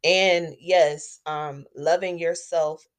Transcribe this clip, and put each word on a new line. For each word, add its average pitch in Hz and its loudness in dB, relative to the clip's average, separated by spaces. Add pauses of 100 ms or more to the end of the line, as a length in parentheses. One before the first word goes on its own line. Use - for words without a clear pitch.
And 175 2
yes, 156 0
um, 151 -8 (100)
loving 175 -2
yourself 165 -4 (120)